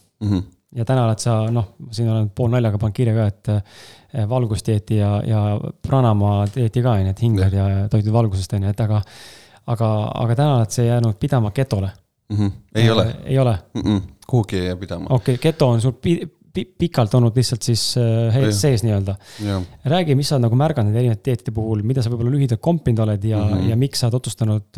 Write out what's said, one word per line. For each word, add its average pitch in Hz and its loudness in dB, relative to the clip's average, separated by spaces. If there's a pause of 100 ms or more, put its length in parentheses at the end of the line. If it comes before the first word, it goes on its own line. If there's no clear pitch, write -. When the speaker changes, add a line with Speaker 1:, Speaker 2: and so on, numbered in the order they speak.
(200)
Speaker 1:
Mhm. 101 0 (320)
Speaker 2:
Ja 120 -4
täna 131 2
oled 110 0
sa, 117 0 (180)
noh, 110 -2 (240)
siin 113 -2
olen 110 0
pool 123 0
naljaga 117 2
pannud 104 -2
kirja 117 2
ka, 110 2
et, - -6
äh, - -6
valgusdieeti 110 -2
ja, 104 2 (120)
ja 107 0 (420)
pranama 104 2
dieeti 120 -2
ka, 120 2
on 95 2
ju, 95 0
et 95 -6
hingad 98 2
Speaker 1:
Jah. 98 2
Speaker 2:
ja 98 -2
toitud 107 0
valgusest, 101 0
on 98 -2
ju, 98 -2
et 101 -4
aga, 107 0 (640)
aga, 113 -2 (340)
aga 117 0
täna 139 2
oled 113 2
sa 123 0
jäänud 117 0
pidama 123 0
ketole. 101 -2 (400)
Speaker 1:
Mhm. 101 0 (260)
Ei 113 4
Speaker 2:
Äh, 110 4
Speaker 1:
ole. 110 2 (200)
Speaker 2:
ei 135 0
ole? 120 2 (160)
Speaker 1:
Mm-mm. 107 0 (260)
Kuhugi 110 0
ei 90 -2
jää 90 -4
pidama. 87 -8
Speaker 2:
Okei, 127 0
keto 156 2
on 117 2
sul 123 0
pi-, 175 -2 (260)
pi-, 185 -4 (140)
pikalt 131 0
olnud 120 4
lihtsalt 120 0
siis, - 0
äh, 117 2
he-, 135 2
Speaker 1:
Jah. 107 2
Speaker 2:
sees 110 2
nii-öelda. 98 0 (300)
Speaker 1:
Jah. 98 -2 (240)
Speaker 2:
Räägi, 156 2
mis 143 -2
sa 151 -2
oled 120 2
nagu 113 0
märganud 131 0
nende 107 0
erinevate 113 0
dieetide 120 -4
puhul, 110 -2
mida 131 0
sa 113 -2
võib-olla 120 -2
lühidalt 135 0
kompinud 156 0
oled 107 0
ja, 110 0
Speaker 1:
Mhm. 98 0
Speaker 2:
ja 113 2
miks 135 0
sa 127 2
oled 110 0
otsustanud, 107 -2 (120)